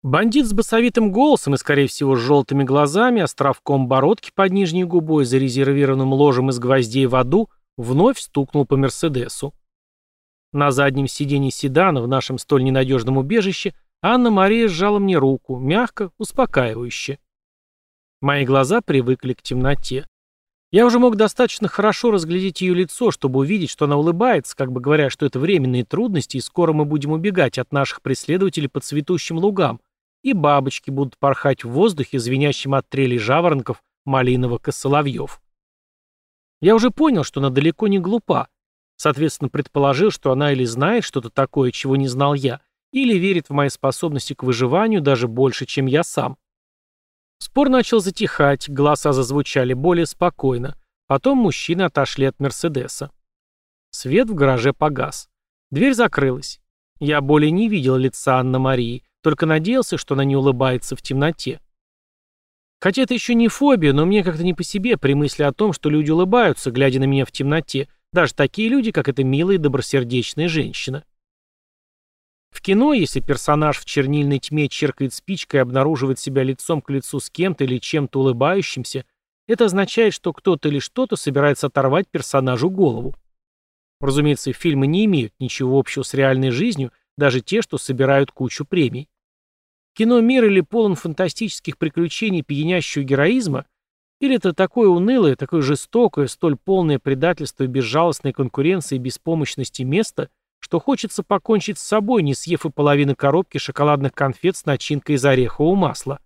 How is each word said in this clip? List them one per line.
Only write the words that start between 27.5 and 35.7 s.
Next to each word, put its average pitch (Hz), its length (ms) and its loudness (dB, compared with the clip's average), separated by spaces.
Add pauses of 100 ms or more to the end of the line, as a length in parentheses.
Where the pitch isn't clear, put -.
от 127 140 -6
наших 139 300 -2
преследователей 151 680 -2
по 143 100 -8
цветущим 160 580 -4
лугам, 180 420 0 (440)
и 262 100 0
бабочки 143 560 0
будут 139 280 -4
порхать 139 460 0
в 117 60 -10
воздухе, 143 500 0
звенящем 135 540 -2
от 135 160 -2
трели 127 280 0
жаворонков, 135 640 0 (220)
малиновок 127 640 0
и 139 40 -4
соловьев. 143 720 -4 (1160)